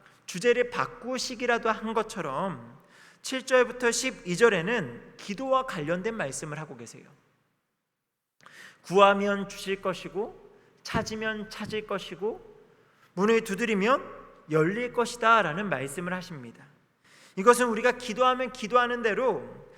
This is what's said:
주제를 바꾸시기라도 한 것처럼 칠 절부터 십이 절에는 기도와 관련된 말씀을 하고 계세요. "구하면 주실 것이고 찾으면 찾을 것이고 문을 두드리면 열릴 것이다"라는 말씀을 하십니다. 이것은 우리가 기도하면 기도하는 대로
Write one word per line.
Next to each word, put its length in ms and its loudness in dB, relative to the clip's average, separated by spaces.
주제를 440 0
바꾸시기라도 1000 -2
한 220 -4
것처럼 840 -6
칠 240 -6
절부터 460 4
십이 440 -2
절에는 840 2
기도와 480 0
관련된 500 -4
말씀을 440 -8
하고 160 -12
계세요. 300 -18
"구하면 640 6
주실 320 -6
것이고 640 -8
찾으면 640 -4
찾을 380 -8
것이고 760 -8
문을 300 2
두드리면 600 0
열릴 420 2
것이다"라는 760 2
말씀을 440 -4
하십니다. 500 -12
이것은 320 6
우리가 260 2
기도하면 580 0
기도하는 500 0
대로 420 0